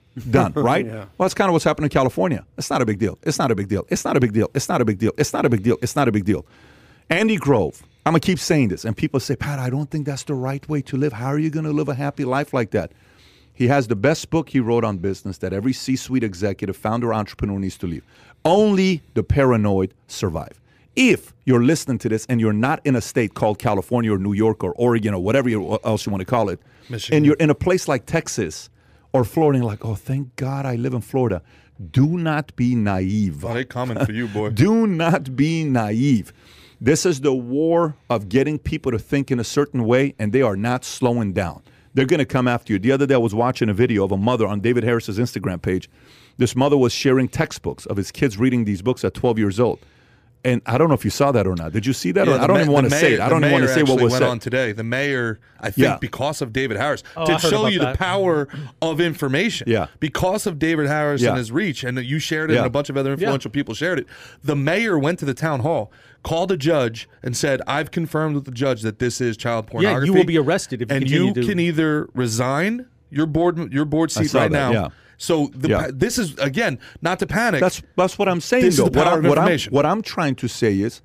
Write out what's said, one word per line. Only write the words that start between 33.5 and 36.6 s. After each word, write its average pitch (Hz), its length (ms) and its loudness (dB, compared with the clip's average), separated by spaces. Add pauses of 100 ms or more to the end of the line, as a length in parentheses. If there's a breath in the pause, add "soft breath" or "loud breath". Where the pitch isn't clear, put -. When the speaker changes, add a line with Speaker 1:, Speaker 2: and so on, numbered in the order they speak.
Speaker 3:
they 131 100 -4
coming 123 400 -4
for 107 60 -2
you, 117 160 -4
boy. 104 220 -4
Speaker 1:
<laughs> 107 180 2
Do 226 180 2
not 165 500 0
be 160 280 0
naive. 117 680 0 (480 soft breath)